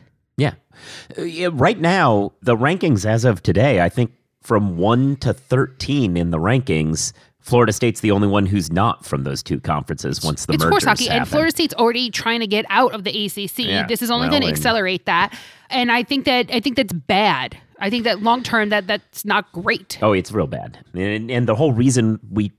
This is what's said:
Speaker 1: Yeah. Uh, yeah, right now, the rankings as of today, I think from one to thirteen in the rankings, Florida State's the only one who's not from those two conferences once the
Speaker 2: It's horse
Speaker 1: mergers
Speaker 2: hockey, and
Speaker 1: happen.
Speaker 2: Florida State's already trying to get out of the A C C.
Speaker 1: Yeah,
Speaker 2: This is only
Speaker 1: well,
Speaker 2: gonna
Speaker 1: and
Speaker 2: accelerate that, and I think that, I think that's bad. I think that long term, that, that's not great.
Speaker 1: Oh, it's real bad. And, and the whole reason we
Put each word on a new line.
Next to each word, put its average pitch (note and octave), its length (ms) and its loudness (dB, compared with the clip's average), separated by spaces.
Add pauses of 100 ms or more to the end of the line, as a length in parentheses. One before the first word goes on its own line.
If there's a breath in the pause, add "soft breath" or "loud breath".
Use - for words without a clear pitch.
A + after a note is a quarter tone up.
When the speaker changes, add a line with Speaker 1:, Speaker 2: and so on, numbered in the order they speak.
(360)
Speaker 1:
Yeah. C3 160 0 (640 loud breath)
Uh, - 40 -6
yeah, E3+ 300 -4
right E3+ 280 2
now, D3+ 520 2 (100)
the A#2+ 140 2
rankings C#3 500 2
as A2 180 2
of A2 180 2
today, G#2 380 4
I E2+ 80 4
think A#2 240 -2 (300)
from G#2 340 0
one B2 400 2
to C3 160 0
thirteen C3 840 -2
in E2+ 140 0
the E2 80 0
rankings, D#2+ 760 0 (280 soft breath)
Florida A#2+ 320 4
State's A#2 280 0
the G#2+ 120 2
only G2+ 160 4
one G2+ 180 2
who's F#2 240 0
not F#2+ 340 0
from C#2 200 -4
those C2+ 180 -6
two D#2+ 160 -4
conferences C#2 640 -6
once D#2 240 -4
the - 60 -2
Speaker 2:
It's D3+ 100 0
horse - 220 2
Speaker 1:
mergers - 40 0
Speaker 2:
hockey, G#3+ 200 0
and A#3+ 120 -2
Speaker 1:
happen. - 100 -6
Speaker 2:
Florida D#4 200 0
State's D#4 240 -2
already A#3 360 0
trying A3+ 300 -2
to A3+ 60 -4
get G#3 220 -2
out A#3 260 2
of G#3 80 -10
the F3+ 140 -6
A G#3 120 -4
C G3+ 200 -8
C. A#3 200 -6
Speaker 1:
Yeah, F#3+ 200 -2
Speaker 2:
This A#3 140 -4
is A#3 80 -2
only A#3+ 180 0
Speaker 1:
well, D4 100 0
Speaker 2:
gonna C4+ 80 0
Speaker 1:
and - 100 -2
Speaker 2:
accelerate F#3+ 500 0
that, F3+ 300 0 (340 loud breath)
and B3 200 0
I B3 140 2
think C#4 220 -2
that, B3 260 2
I B3+ 80 0
think C4 160 -2
that's G#3 160 0
bad. F3 640 0 (240)
I G3 100 -2
think A#3 140 -2
that G#3+ 180 -2
long A#3 220 2
term, G#3+ 240 0
that, G#3 180 0
that's - 380 -6
not G3+ 280 -2
great. G3 500 -6
Speaker 1:
Oh, G#2+ 100 4
it's F#2 180 0
real G2 160 0
bad. - 320 -10 (160)
And, G#2 360 -4
and B2 180 0
the G#2+ 80 2
whole C#3+ 160 4
reason A#2 480 2 (100)
we G2+ 280 -2